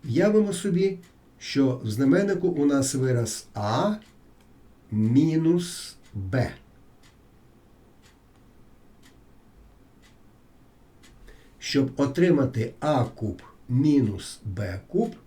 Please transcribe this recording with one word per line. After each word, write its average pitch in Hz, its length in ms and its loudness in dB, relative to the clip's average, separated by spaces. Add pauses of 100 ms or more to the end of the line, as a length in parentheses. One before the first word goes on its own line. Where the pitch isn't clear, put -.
явимо 196 480 2
собі, 185 460 -2 (400)
що 135 460 0
в 107 60 -4
знаменнику 175 580 2
у 147 180 0
нас 139 280 0
вираз 127 600 -2
А 127 420 -2 (920)
мінус 160 1040 0 (180)
Б. 98 360 -4 (4000)
Щоб 135 420 -2
отримати 139 800 2
А 147 240 0
куб - 380 -8 (260)
мінус 127 760 0
Б 98 440 -8
куб 214 280 -2 (100)